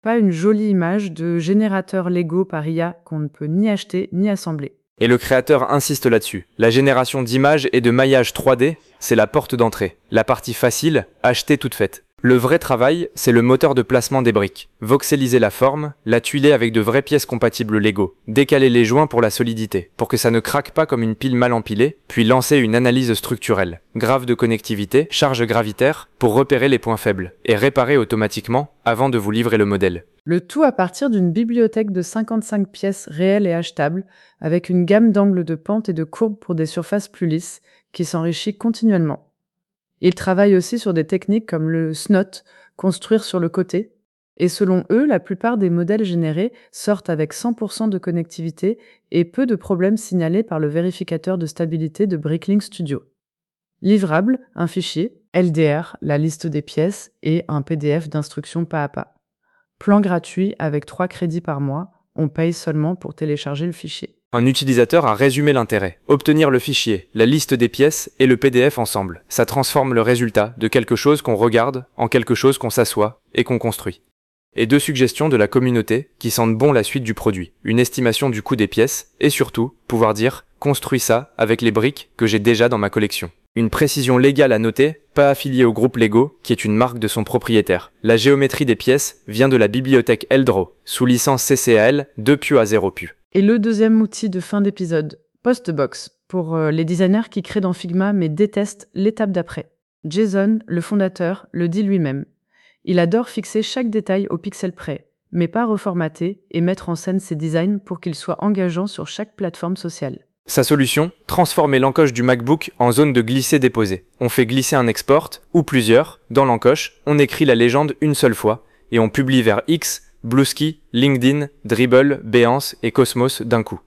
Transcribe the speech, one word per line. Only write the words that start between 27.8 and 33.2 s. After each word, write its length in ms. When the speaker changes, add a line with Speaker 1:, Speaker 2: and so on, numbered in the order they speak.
Speaker 2:
automatiquement, 760
avant 240
de 80
vous 140
livrer 260
le 80
modèle. 400
Speaker 1:
Le 180
tout 200
à 100
partir 360
d'une 240
bibliothèque 580
de 120
cinquante-cinq 680
pièces 400
réelles 360